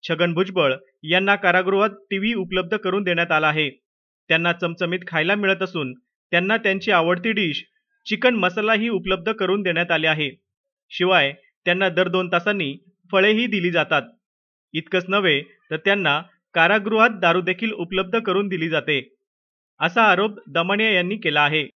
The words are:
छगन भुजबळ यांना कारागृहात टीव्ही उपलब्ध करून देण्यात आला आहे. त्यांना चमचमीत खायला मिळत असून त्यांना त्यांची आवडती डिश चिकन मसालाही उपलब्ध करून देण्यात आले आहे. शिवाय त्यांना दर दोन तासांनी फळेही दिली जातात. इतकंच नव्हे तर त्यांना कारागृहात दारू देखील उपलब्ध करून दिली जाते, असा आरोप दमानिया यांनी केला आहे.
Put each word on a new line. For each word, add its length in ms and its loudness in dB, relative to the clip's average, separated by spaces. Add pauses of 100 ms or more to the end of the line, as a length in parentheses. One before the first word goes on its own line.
छगन 300 -2
भुजबळ 400 0 (280)
यांना 320 2
कारागृहात 560 2 (200)
टीव्ही 240 -2
उपलब्ध 420 -4
करून 260 -2
देण्यात 300 -2
आला 160 2
आहे. 200 0 (600)
त्यांना 220 2
चमचमीत 540 -4
खायला 280 0
मिळत 280 0
असून 300 -6 (400)
त्यांना 240 2
त्यांची 340 -2
आवडती 420 2
डिश 300 -2 (440)
चिकन 280 0
मसालाही 540 0
उपलब्ध 440 -2
करून 300 0
देण्यात 280 -2
आले 160 0
आहे. 240 0 (600)
शिवाय 420 2 (340)
त्यांना 220 0
दर 200 0
दोन 240 -2
तासांनी 440 -2 (340)
फळेही 360 2
दिली 240 -2
जातात. 320 0 (720)
इतकंच 340 -2
नव्हे 320 2 (300)
तर 60 -6
त्यांना 440 0 (340)
कारागृहात 640 2
दारू 200 2
देखील 340 -4
उपलब्ध 440 -4
करून 300 -2
दिली 200 -4
जाते, 320 0 (800)
असा 220 2
आरोप 360 2 (100)
दमानिया 420 0
यांनी 260 0
केला 240 0
आहे. 360 2